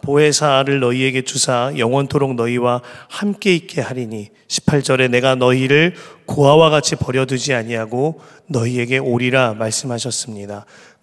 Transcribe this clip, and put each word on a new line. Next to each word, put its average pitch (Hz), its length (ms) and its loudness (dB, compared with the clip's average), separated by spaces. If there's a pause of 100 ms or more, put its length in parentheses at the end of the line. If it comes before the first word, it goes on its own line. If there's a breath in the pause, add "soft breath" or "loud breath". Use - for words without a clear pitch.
"보혜사를 139 800 2
너희에게 127 420 0
주사 127 540 -2
영원토록 135 580 0
너희와 120 480 -2 (260 loud breath)
함께 202 460 -2
있게 - 260 -4
하리니." 113 500 -8 (180 soft breath)
십팔 - 340 0
절에 131 260 2
"내가 123 280 2
너희를 131 580 2 (320 loud breath)
고아와 151 440 6
같이 151 260 0
버려두지 131 580 -2
아니하고 117 680 -4 (280 loud breath)
너희에게 123 500 -2
오리라." 123 560 0
말씀하셨습니다. 110 1120 -8 (360 loud breath)